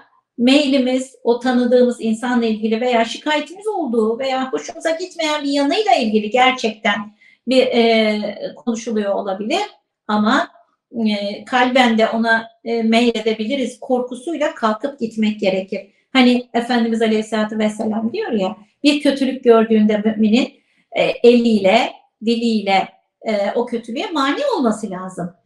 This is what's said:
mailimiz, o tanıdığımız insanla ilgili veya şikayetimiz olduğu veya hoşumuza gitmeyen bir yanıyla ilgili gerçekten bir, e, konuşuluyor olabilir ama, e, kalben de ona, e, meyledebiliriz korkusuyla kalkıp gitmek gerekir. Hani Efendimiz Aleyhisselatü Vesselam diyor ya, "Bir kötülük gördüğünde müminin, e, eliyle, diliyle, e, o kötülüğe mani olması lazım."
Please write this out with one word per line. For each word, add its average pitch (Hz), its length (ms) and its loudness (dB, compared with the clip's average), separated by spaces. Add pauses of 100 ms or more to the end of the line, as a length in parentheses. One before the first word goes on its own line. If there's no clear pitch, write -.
(380)
mailimiz, 262 840 2
o 240 160 0
tanıdığımız 247 640 2
insanla 233 440 -2
ilgili 220 360 -2
veya 247 240 2
şikayetimiz 302 600 -6
olduğu 240 520 -2
veya 262 320 -4
hoşumuza 320 400 -6
gitmeyen 320 520 -4
bir 277 60 -2
yanıyla 339 460 2
ilgili 214 340 0
gerçekten 247 680 0 (520)
bir, 254 200 4
e, 220 880 0
konuşuluyor 214 600 -4
olabilir 202 480 -4 (440)
ama, 220 440 0 (560)
e, 202 380 -4
kalben 247 520 2
de 220 120 2
ona, 226 400 0 (140)
e, 233 200 -4
meyledebiliriz 226 960 0
korkusuyla 269 760 -4
kalkıp 220 440 -2
gitmek 220 400 -2
gerekir. 190 420 -2 (320)
Hani 247 400 4
Efendimiz 233 480 0
Aleyhisselatü 220 580 0
Vesselam 220 540 -2
diyor 403 180 -6
ya, 190 260 -2 (260)
"Bir 294 180 2
kötülük 269 420 -2
gördüğünde 220 540 4
müminin, 220 560 0 (380)
e, - 120 0
eliyle, 233 920 4 (320)
diliyle, 214 640 0 (320)
e, 208 340 -2
o 240 100 0
kötülüğe 247 460 -8
mani 302 300 -2 (160)
olması 220 320 -2
lazım." 180 440 -10 (120)